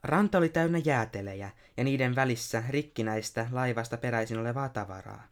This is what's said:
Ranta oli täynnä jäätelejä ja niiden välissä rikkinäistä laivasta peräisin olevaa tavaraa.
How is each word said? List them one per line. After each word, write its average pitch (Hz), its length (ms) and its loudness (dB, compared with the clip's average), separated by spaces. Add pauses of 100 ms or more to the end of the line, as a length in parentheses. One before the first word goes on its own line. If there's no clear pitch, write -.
Ranta 190 340 4
oli 165 120 6
täynnä 165 360 2
jäätelejä 98 640 0 (280)
ja 120 60 0
niiden 131 320 2
välissä 123 540 0
rikkinäistä 113 840 -2
laivasta 120 460 -2
peräisin 113 420 -2
olevaa 123 300 -2
tavaraa. 101 640 -8